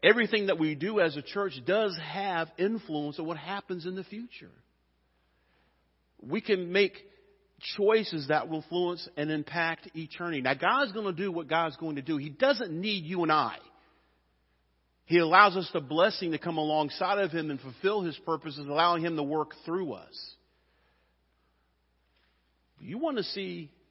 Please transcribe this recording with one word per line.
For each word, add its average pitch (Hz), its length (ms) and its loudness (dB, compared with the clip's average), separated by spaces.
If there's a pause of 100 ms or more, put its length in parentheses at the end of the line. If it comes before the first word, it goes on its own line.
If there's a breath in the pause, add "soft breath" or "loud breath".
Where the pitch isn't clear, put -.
everything 214 440 4
that 175 120 2
we 156 160 2
do 196 240 -2
as 160 180 2
a 147 40 -8
church 196 320 -4 (120)
does 196 360 2
have 165 560 -4
influence 165 640 -2
on 165 60 -4
what 160 120 -4
happens 180 480 -8
in 185 100 -6
the 190 80 -8
future. 214 480 -16 (1700)
We 156 200 -4
can 185 300 0
make 196 220 4 (840 soft breath)
choices 202 500 2
that 139 200 2
will 160 100 -4
influence 175 500 -2 (100)
and 151 140 -2
impact 160 640 -4
eternity. 160 460 -6
Now, 131 120 4
God's 208 380 2
gonna 202 220 -4
do 185 180 -4
what 165 160 -6
God's 160 300 0
going 160 180 -6
to 139 80 -6
do. 151 140 -2
He 143 120 -6
doesn't 233 420 2
need 185 340 -4
you 175 180 -2
and 160 80 4
I. 127 260 2 (1500 soft breath)
He 170 120 4
allows 180 400 8
us 180 160 -4
the 175 60 0
blessing 165 520 2
to 156 60 -2
come 165 200 -4
alongside 156 600 0
of 190 140 0
Him 156 180 -4
and 139 100 -6
fulfill 185 420 -2
His 165 180 -4
purposes, 151 480 -6
allowing 160 360 4
Him 170 120 -2
to 151 80 -2
work 151 300 -2 (120)
through 165 280 -4
us. - 420 -16 (2500)
Do 151 60 -18
you 196 140 -10
want 294 180 -2
to 202 60 0
see 175 480 -8 (200)